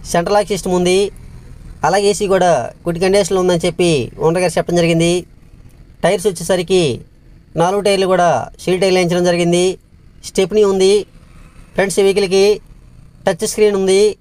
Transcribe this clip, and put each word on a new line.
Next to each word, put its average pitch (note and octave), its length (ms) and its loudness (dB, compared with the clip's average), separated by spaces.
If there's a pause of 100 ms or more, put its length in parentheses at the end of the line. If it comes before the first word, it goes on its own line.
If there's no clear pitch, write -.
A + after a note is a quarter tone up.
(100)
సెంట్రల్ F3 260 -2
లాక్ G3+ 140 0
సిస్టమ్ F#3 280 -4
ఉంది. F3+ 180 0 (880)
అలాగే G3+ 240 0
ఏసీ G3+ 220 -2
కూడా F3+ 180 2 (360)
గుడ్ E3 180 -4
కండిషన్లో F#3+ 400 2
ఉందని F3+ 220 0
చెప్పి F3 220 0 (360)
ఓనర్ E3 200 0
గారు F3 120 -2
చెప్పడం F3 240 -2
జరిగింది. E3+ 320 2 (920)
టైర్స్ F#3 280 0
వచ్చేసరికి F3+ 520 0 (800)
నాలుగు F#3 240 0
టైర్లు F#3+ 260 0
కూడా F3 160 2 (360)
సీల్ F3+ 180 -2
టైర్లు F#3 180 2
వేయించడం F3 300 0
జరిగింది. F3 340 0 (640)
స్టెప్నీ G3+ 440 0
ఉంది. F#3+ 200 2 (840)
ఫ్రెండ్స్, F#3+ 260 -2
ఈ - 60 2
వెహికల్కి G3 360 0 (840)
టచ్ G3 240 -4
స్క్రీన్ G#3 280 2
ఉంది F#3+ 200 2 (200)